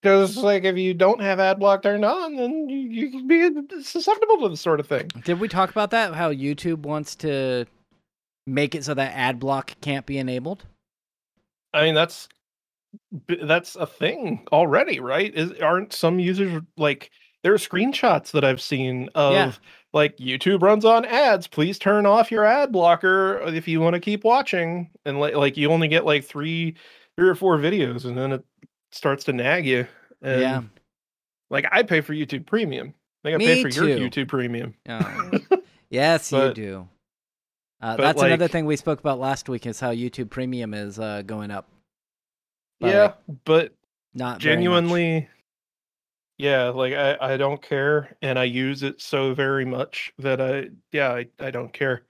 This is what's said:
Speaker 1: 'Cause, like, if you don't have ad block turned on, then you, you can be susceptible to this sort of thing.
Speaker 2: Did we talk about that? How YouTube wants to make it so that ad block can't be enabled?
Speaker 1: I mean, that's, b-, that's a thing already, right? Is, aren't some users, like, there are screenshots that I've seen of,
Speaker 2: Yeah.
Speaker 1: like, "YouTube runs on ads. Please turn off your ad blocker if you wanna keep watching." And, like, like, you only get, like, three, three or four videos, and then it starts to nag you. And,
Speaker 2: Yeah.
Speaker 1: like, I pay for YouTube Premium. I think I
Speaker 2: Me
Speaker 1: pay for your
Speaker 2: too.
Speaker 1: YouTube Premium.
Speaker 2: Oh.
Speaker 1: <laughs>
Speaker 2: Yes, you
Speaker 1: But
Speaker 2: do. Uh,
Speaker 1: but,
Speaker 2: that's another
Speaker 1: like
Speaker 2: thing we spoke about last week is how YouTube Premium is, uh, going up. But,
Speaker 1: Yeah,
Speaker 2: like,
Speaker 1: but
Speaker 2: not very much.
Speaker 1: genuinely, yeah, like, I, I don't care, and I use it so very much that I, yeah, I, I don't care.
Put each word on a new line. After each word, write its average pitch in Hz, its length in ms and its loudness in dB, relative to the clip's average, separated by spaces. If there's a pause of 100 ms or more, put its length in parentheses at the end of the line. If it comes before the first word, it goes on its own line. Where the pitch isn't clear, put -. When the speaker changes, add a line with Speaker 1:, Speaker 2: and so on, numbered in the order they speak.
Speaker 1:
'Cause, 196 340 4
like, 202 280 2
if 190 120 0
you 185 180 -2
don't 190 260 4
have 196 180 0
ad 190 220 2
block 196 220 4
turned 208 220 0
on, 320 300 0
then 277 340 -4
you, 269 100 -6
you 240 320 -6
can 262 180 -10
be 320 540 0
susceptible 415 580 0
to 220 80 0
this 156 120 -6
sort 156 200 0
of 147 80 -8
thing. 139 200 -2 (160)
Speaker 2:
Did 175 140 -2
we 214 80 -4
talk 185 240 0
about 208 220 -2
that? 220 220 0
How 160 180 -2
YouTube 147 460 -4
wants 147 380 -8
to 131 500 -2 (800)
make 135 280 -2
it 147 100 -8
so 147 100 -4
that 135 200 -4
ad 127 240 -2
block 135 420 -4
can't 139 260 -6
be 139 120 -6
enabled? 131 460 -6 (1080)
Speaker 1:
I 151 120 2
mean, 160 100 2
that's, 160 340 0 (960)
b-, 170 160 -4
that's 165 340 0
a 170 100 -4
thing 214 640 -6
already, 165 480 2
right? 151 340 -2
Is, 170 260 -4
aren't 175 320 0
some 170 260 0
users, 180 440 -2 (160)
like, 147 320 0 (320)
there 180 100 4
are 214 60 6
screenshots 214 760 0
that 143 120 2
I've 131 160 2
seen 131 540 -4
of, 143 200 4
Speaker 2:
Yeah. 135 180 2 (400)
Speaker 1:
like, 151 240 2
"YouTube 135 460 0
runs 214 240 6
on 226 180 6
ads. 233 420 2
Please 170 320 -2
turn 208 280 2
off 226 240 6
your 214 140 2
ad 269 280 4
blocker 190 680 4 (100)
if 160 200 -6
you 160 120 2
wanna 170 200 2
keep 208 240 -4
watching." 180 680 0 (140)
And, 143 160 -4
like, 147 140 0
like, 143 240 2
you 147 120 2
only 165 180 2
get, 160 180 2
like, 151 180 0
three, 160 500 -6 (420)
three 180 120 6
or 180 60 4
four 175 240 2
videos, 143 460 0
and 123 120 -6
then 135 160 -2
it 127 120 -6 (480)
starts 139 320 -2
to 147 80 -4
nag 139 320 0
you. 127 220 0 (340)
And, 131 200 -2
Speaker 2:
Yeah. 131 220 0 (840)
Speaker 1:
like, 139 220 -2
I 175 140 2
pay 160 160 0
for 151 120 -8
YouTube 143 320 -6
Premium. 185 480 -4 (320)
I 147 40 -4
think 160 80 -2
I - 20 0
Speaker 2:
Me 214 80 2
Speaker 1:
pay 254 160 4
for 151 60 0
your 131 420 0
Speaker 2:
too. 135 140 -4
Speaker 1:
YouTube 123 40 -10
Premium. 120 460 -4 (140)
Speaker 2:
Oh. 123 420 -6 (180)
Speaker 1:
<laughs> - 420 -2
Speaker 2:
Yes, 151 420 0
you 139 60 2
Speaker 1:
But 135 180 2
Speaker 2:
do. 95 320 -12 (920)
Uh, 113 160 -4
Speaker 1:
but, 127 60 0
Speaker 2:
that's 147 200 2
another 139 220 4
Speaker 1:
like 165 60 0
Speaker 2:
thing 160 160 -2
we 151 100 0
spoke 151 240 -4
about 135 180 -2
last 131 300 -4
week 123 160 -8
is 117 160 -8
how 123 120 -2
YouTube 117 360 -6
Premium 123 460 -8
is, 104 240 -10
uh, 104 240 -8
going 104 280 -10
up. 101 180 -12 (1120)
But, - 80 2
Speaker 1:
Yeah, 202 140 6
Speaker 2:
like, 202 120 2 (300)
Speaker 1:
but 160 300 2 (400)
Speaker 2:
not 123 280 -8
very 151 140 2
much. - 80 0
Speaker 1:
genuinely, 170 640 2 (1120)
yeah, 135 300 2
like, 131 260 -2
I, 143 260 0
I 135 160 -2
don't 139 240 -2
care, 143 600 -2
and 127 160 -2
I 127 60 2
use 131 380 -2
it 135 180 -6
so 135 340 -2
very 135 300 -2
much 127 540 -8
that 131 220 -2
I, 131 300 -4 (220)
yeah, 143 200 0
I, 123 160 -8 (100)
I 135 120 -10
don't 123 220 -10
care. 131 380 -4